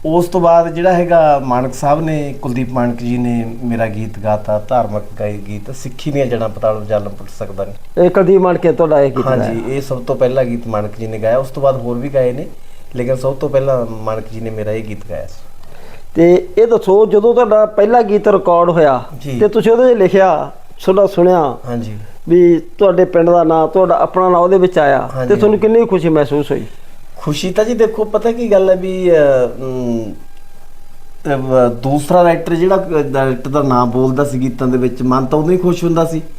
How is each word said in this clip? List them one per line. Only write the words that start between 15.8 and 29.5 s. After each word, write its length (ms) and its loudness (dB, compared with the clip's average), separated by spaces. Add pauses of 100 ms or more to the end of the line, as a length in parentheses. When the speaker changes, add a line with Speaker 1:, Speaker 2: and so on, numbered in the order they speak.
Speaker 2:
ਤੇ 340 4 (100)
ਇਹ 80 6
ਦੱਸੋ, 400 4
ਜਦੋਂ 280 4
ਤੁਹਾਡਾ 320 4
ਪਹਿਲਾ 360 2
ਗੀਤ 260 2
ਰਿਕਾਰਡ 420 4
ਹੋਇਆ 320 4 (180)
Speaker 1:
ਜੀ। 200 -6
Speaker 2:
ਤੇ 80 4
ਤੁਸੀਂ 240 2
ਉਹਦੇ 220 6
'ਚ 40 0
ਲਿਖਿਆ, 520 2 (340)
ਤੁਹਾਡਾ 220 4
ਸੁਣਿਆ 520 2 (100)
Speaker 1:
ਹਾਂਜੀ। 280 -6 (320)
Speaker 2:
ਵੀ 320 6 (180)
ਤੁਹਾਡੇ 260 4
ਪਿੰਡ 260 2
ਦਾ 140 4
ਨਾਂ, 240 2
ਤੁਹਾਡਾ 300 2
ਆਪਣਾ 300 0
ਨਾਂ 120 4
ਉਹਦੇ 180 4
ਵਿੱਚ 200 2
ਆਇਆ 360 2
Speaker 1:
ਹਾਂਜੀ, 140 -4
Speaker 2:
ਤੇ 120 2
ਤੁਹਾਨੂੰ 180 4
Speaker 1:
ਹਾਂਜੀ। 160 2
Speaker 2:
ਕਿੰਨੀ 120 4
ਖੁਸ਼ੀ 220 0
ਮਹਿਸੂਸ 420 0
ਹੋਈ? 160 -4 (500)
Speaker 1:
ਖੁਸ਼ੀ 340 -4
ਤਾਂ 140 0
ਜੀ 100 -2
ਦੇਖੋ, 300 0
ਪਤਾ 280 -2
ਕੀ 200 -2
ਗੱਲ 180 4
ਹੈ 60 4
ਵੀ, 340 -2
ਅ, 40 6 (460)